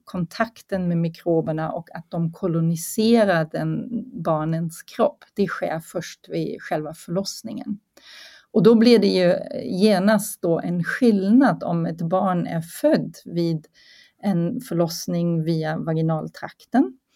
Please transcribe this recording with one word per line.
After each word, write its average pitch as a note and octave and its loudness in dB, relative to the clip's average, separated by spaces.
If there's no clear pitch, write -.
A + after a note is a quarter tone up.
kontakten F#3 -4
med E3+ 0
mikroberna D#3+ -2
och - -12
att E3 -16
de E3 -4
koloniserar E3+ 0
den, D#3+ -4
barnens E3 -4
kropp, - -2
det G3+ 0
sker E3 -6
först - -12
vid D#3 -6
själva D#3 -6
förlossningen. - -6
Och A3 2
då A3+ 8
blir A#3 8
det G3+ 4
ju F3+ 4
genast G3+ 2
då E3 2
en F3 -2
skillnad G#3 4
om E3+ -2
ett E3+ -6
barn F3+ 0
är E3+ -4
född E3 0
vid E3+ -2
en E3+ -2
förlossning E3+ -2
via D#3+ -2
vaginaltrakten D#3+ -2